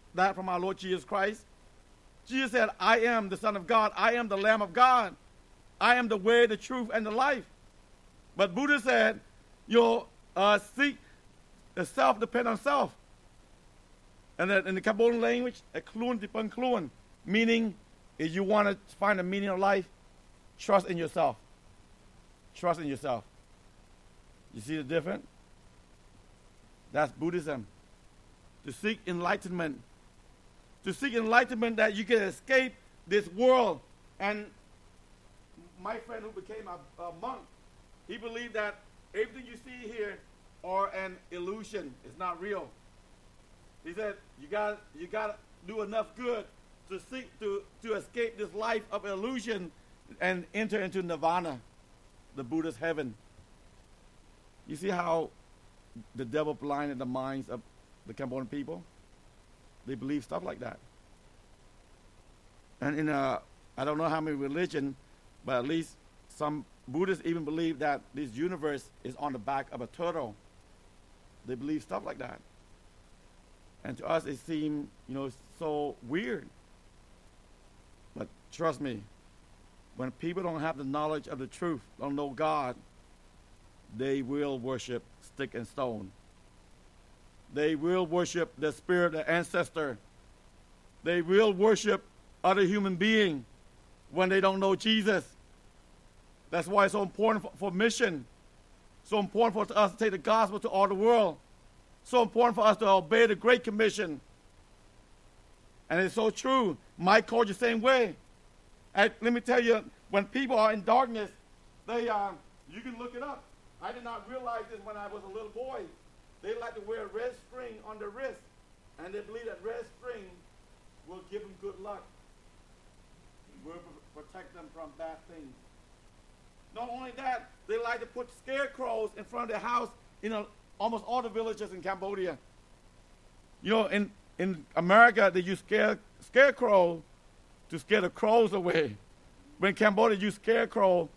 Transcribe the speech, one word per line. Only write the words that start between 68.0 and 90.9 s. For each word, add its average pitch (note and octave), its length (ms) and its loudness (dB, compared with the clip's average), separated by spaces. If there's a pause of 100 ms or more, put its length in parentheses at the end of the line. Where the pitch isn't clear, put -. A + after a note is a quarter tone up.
this C3+ 200 -8
universe D3 560 -4 (140)
is B2 140 -10
on C#3+ 160 -6
the B2 60 -8
back C3+ 320 -4
of B2 100 -10
a A2+ 60 -8
turtle. D#3+ 480 -6 (1080)
They B2 100 -6
believe D3+ 280 -6
stuff G3+ 200 -6
like - 140 -10
that. - 240 -12 (1400)
And B2 140 -8
to - 100 -12
us, D#3+ 180 0
it C3+ 200 -8
seemed, D3+ 420 -4 (200)
you C3 60 -12
know, C3+ 160 -6 (300)
so D3 360 -4 (120)
weird. G3 420 -6 (1700)
But - 120 -10 (240)
trust D#3 300 -4
me, A2+ 220 -6 (920)
when B2+ 160 -6
people E3+ 320 -6
don't E3 160 -4
have D#3 180 -4
the C#3+ 60 -10
knowledge D3+ 440 -4
of C#3 100 -8
the B2+ 100 -8
truth, D#3+ 340 -6 (180)
don't C#3 160 -4
know C#3+ 160 -4
God, D3 440 -2 (1200)
they C3+ 280 -2
will C#3 340 -4
worship B2 460 -6 (180)
stick - 320 -10
and A#2+ 140 -8
stone. A2 440 -6 (1400)
They D3+ 220 0
will F3 320 0
worship E3+ 500 -2
the D3 140 -2
spirit, F3 420 0
the D#3 160 -4
ancestor. E3 680 -2 (1080)